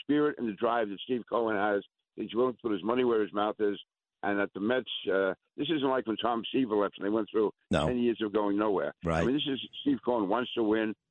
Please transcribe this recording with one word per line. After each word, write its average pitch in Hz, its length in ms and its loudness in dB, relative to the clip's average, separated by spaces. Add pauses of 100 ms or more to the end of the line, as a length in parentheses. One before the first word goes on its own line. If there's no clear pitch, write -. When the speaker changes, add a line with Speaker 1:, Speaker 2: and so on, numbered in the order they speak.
Speaker 1:
spirit 147 360 2
and 120 100 -2
the 107 40 -2
drive 113 380 0
that 95 100 -8
Steve 123 280 -4
Cohen 110 280 0
has. 101 260 2 (340)
He's 98 180 -6
willing 123 200 2
to - 80 -20
put 113 100 -2
his 90 120 -2
money 123 200 2
where 117 180 2
his 101 100 -4
mouth 104 280 -2
is. 101 180 0 (460)
And 101 140 0
that 101 160 0
the 95 60 -8
Mets, 120 280 0 (240)
uh, 95 220 2 (220)
this 147 120 -4
isn't 143 200 0
like 131 180 0
when 110 100 -2
Tom 117 360 -2
Seaver 117 240 0
left 101 200 0
and - 80 -8
they 101 60 -2
went 107 220 0
through 104 180 2 (220)
Speaker 2:
No. 78 140 2
Speaker 1:
ten 123 120 0
years 120 240 2
of 107 100 -2
going 101 240 0
nowhere. 92 380 0 (100)
Speaker 2:
Right. 82 180 2
Speaker 1:
I - 20 2
mean, 127 100 2
this 147 80 -2 (100)
is, 127 60 -4 (220)
Steve 139 240 0
Cohen 117 240 2
wants 113 260 0
to 120 80 0
win. 110 320 2 (160)